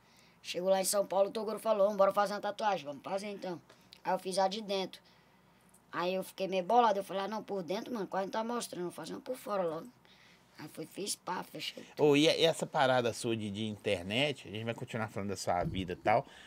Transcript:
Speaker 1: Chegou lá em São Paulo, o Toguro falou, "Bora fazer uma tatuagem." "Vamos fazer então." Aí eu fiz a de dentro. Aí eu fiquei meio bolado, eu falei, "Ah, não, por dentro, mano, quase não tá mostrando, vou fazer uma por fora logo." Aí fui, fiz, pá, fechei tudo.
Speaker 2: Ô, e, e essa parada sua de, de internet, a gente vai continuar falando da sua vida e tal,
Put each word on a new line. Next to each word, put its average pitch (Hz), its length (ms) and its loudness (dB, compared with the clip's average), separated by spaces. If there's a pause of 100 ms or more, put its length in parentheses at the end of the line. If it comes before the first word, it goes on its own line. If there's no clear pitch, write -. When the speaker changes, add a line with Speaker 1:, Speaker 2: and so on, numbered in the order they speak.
(440)
Speaker 1:
Chegou 180 260 -2
lá 190 120 6
em 185 40 0
São 196 200 2
Paulo, 196 240 2
o - 20 -10
Toguro 220 260 -4
falou, 214 380 4
"Bora 196 160 6
fazer 202 220 2
uma 202 80 -6
tatuagem." 202 440 -2
"Vamos 139 160 -10
fazer 196 260 -6
então." 185 320 -8 (440)
Aí 170 100 0
eu 185 60 0
fiz 185 180 -4
a 190 120 4
de 214 120 -6
dentro. 190 400 -4 (880)
Aí 175 240 -2
eu 185 80 -2
fiquei - 260 -6
meio 190 140 0
bolado, 214 360 6
eu 190 40 -4
falei, 190 200 -4
"Ah, 196 60 -4
não, 214 120 -6
por 196 220 -6
dentro, 220 300 -6
mano, 202 140 -4
quase 190 180 -2
não 180 60 -10
tá 220 120 -4
mostrando, 226 400 -6
vou 175 80 -6
fazer 175 220 -10
uma 196 80 -12
por 254 160 -8
fora 202 260 -2
logo." 165 240 -4 (720)
Aí 151 140 -10
fui, 160 180 -10
fiz, 202 240 -6
pá, 180 280 -6
fechei - 380 -10 (140)
tudo. 143 140 4
Speaker 2:
Ô, 143 80 8
e, 151 80 8
e 156 200 4
essa 160 200 2
parada 127 480 4
sua 117 240 -2
de, 107 120 -4
de 104 160 -4
internet, 107 840 -2
a - 40 -12
gente 110 140 -8
vai 113 80 -4
continuar 110 340 -6
falando 101 220 -6
da 95 80 -4
sua 90 260 0
vida 90 300 -4
e - 20 -4
tal, 113 320 2 (200)